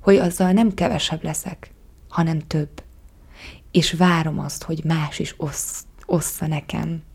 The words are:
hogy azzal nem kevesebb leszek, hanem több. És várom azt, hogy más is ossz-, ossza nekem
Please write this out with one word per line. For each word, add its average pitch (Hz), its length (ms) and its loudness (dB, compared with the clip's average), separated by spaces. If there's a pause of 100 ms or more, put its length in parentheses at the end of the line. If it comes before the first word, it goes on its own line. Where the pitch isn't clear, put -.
hogy 196 160 8
azzal 180 340 2
nem 214 220 4
kevesebb - 500 -2
leszek, - 480 -8 (380)
hanem 165 300 0
több. - 440 -4 (880)
És 170 200 4
várom 160 480 2
azt, 143 240 -8
hogy 160 200 -6
más 156 360 -2
is 143 180 -6
ossz-, - 480 -8 (200)
ossza - 420 -2
nekem 160 540 -6 (140)